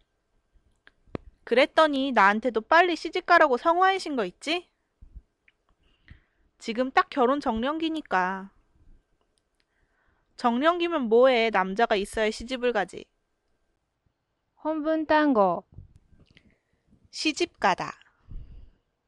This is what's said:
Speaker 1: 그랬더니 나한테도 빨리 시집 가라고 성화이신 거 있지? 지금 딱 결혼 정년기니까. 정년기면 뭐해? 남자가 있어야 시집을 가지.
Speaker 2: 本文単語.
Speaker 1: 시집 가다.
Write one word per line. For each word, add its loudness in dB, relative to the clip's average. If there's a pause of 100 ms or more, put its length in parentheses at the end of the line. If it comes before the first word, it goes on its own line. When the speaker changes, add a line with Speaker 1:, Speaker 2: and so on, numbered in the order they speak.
(1500)
Speaker 1:
그랬더니 2
나한테도 2
빨리 4
시집 -8
가라고 4
성화이신 0
거 -2
있지? -6 (1900)
지금 -6
딱 0
결혼 0
정년기니까. -4 (1900)
정년기면 0
뭐해? 4
남자가 0
있어야 -2
시집을 -6
가지. -6 (1600)
Speaker 2:
本 -4
文 -2
単 2
語. 0 (1500)
Speaker 1:
시집 -6
가다. -2 (1120)